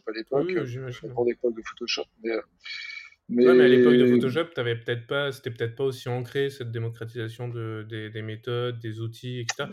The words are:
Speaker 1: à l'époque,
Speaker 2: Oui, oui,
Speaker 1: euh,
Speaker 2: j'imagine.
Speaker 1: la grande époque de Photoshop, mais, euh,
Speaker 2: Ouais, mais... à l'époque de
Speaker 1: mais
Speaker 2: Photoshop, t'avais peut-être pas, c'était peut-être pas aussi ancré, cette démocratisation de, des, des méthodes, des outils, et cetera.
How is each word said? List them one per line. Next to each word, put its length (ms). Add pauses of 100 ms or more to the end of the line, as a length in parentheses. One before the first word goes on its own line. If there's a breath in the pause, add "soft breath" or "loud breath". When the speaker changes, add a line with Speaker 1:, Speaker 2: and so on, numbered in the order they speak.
Speaker 1:
à 60
l'époque, 340
Speaker 2:
Oui, 80
oui, 60
Speaker 1:
euh, 60
Speaker 2:
j'imagine. 420
Speaker 1:
la 60
grande 140
époque 280
de 80
Photoshop, 400 (180)
mais, 80
euh, 100 (880 loud breath)
Speaker 2:
Ouais, 240
mais... 100
à 40
l'époque 260
de 100
Speaker 1:
mais 80
Speaker 2:
Photoshop, 320 (100)
t'avais 220
peut-être 300
pas, 260
c'était 180
peut-être 260
pas 80
aussi 240
ancré, 400
cette 220
démocratisation 800
de, 400
des, 200
des 140
méthodes, 560
des 220
outils, 400
et 80
cetera. 240